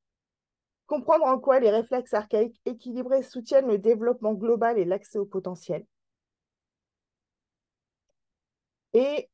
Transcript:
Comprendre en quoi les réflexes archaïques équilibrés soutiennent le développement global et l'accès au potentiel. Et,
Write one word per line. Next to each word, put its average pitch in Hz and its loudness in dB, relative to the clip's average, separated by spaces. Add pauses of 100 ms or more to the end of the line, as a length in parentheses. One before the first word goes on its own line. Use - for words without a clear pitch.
(840)
Comprendre 302 0
en 262 2
quoi 262 4
les 226 4
réflexes 233 -2
archaïques 214 -2
équilibrés 247 -4
soutiennent 269 0
le 208 0
développement 220 0
global 233 0
et 185 0
l'accès 196 -6
au 202 -4
potentiel. 185 -8 (3000)
Et, 277 0